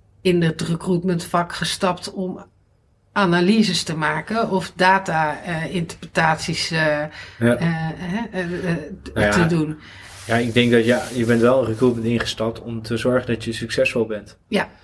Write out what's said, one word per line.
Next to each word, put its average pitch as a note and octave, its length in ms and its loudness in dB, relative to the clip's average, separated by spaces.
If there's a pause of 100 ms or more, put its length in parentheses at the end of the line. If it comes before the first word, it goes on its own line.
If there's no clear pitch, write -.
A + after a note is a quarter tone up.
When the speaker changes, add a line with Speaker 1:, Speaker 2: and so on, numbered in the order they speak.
(220)
Speaker 1:
in F3 220 4
het E3 180 0
recruitmentvak E3+ 920 -2
gestapt F3+ 580 -4
om F#3 320 -8 (680)
analyses F3+ 680 4
te D#3 140 -6
maken D#3 540 -2
of F#3 260 -2
data, F3 680 2
eh, E3 300 -6
interpretaties, E3 960 -2
eh, D#3+ 80 0 (600)
Speaker 2:
Ja. A#2 180 4
Speaker 1:
eh, E3 100 0 (300)
hè, F#3 420 -6
eh, F3 320 -4
eh, E3+ 60 -2 (260)
t-, - 120 -14
Speaker 2:
Nou G#2+ 120 2
ja. - 60 2
Speaker 1:
te F3 140 4
doen. D#3 320 0 (480)
Speaker 2:
Ja, A2+ 100 0
ik A#2 180 0
denk A#2+ 180 4
dat A#2 120 6
ja, A#2 180 2 (120)
je B2 100 0
bent A#2 160 4
wel B2 220 6
in - 40 -2
recruitment A2+ 400 2
ingestapt A2+ 560 -2
om A2+ 200 -8
te A#2 140 -4
zorgen B2+ 300 0
dat A2+ 180 -2
je A#2 80 -4
succesvol A#2 540 -2
bent. G#2 320 -10 (100)
Speaker 1:
Ja. G3+ 200 -2 (160)